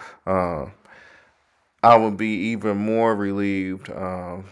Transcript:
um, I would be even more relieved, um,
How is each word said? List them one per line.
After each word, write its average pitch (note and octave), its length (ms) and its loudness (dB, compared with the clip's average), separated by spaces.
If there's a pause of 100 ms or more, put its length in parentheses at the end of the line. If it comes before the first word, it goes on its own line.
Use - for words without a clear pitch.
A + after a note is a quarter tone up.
(260)
um, F2 460 -2 (1120)
I A#2 140 10
would A2 200 0
be A2 120 -2 (220)
even G#2 260 -2
more A2 380 0
relieved, G2 760 -4
um, F#2 600 -10